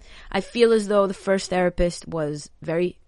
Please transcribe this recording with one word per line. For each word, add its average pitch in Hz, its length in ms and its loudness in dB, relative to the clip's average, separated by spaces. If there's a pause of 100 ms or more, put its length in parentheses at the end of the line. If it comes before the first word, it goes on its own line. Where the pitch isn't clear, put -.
(300)
I 196 120 -2
feel 233 320 4
as 208 160 2
though 202 180 4
the 196 60 -4
first 196 380 -2
therapist 180 540 0
was 151 440 -8 (120)
very 170 460 -4